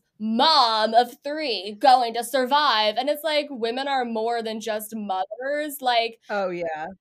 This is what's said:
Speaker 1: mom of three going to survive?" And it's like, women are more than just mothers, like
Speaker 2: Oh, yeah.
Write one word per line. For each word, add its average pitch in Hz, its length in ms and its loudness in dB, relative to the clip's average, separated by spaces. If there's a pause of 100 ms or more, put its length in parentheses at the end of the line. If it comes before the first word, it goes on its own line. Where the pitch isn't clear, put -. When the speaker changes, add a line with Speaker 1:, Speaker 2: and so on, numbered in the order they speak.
(180)
Speaker 1:
mom 226 760 4
of 240 280 4
three 226 560 -6
going 254 360 6
to 233 100 -2
survive?" 247 720 2
And 254 140 -2
it's 294 120 -2
like, 302 280 0
women 247 360 -4
are 269 200 0
more 233 360 -2
than 220 180 -6
just 214 360 -8
mothers, 247 840 -6
like 233 360 0 (120)
Speaker 2:
Oh, 202 200 -2
yeah. 165 360 -6 (140)